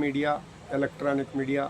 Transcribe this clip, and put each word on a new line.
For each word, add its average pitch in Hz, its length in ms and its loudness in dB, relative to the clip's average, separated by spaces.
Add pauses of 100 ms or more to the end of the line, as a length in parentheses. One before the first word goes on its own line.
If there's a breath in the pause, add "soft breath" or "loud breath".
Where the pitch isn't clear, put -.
మీడియా, 147 300 2 (420)
ఎలక్ట్రానిక్ 139 640 0
మీడియా, 139 320 2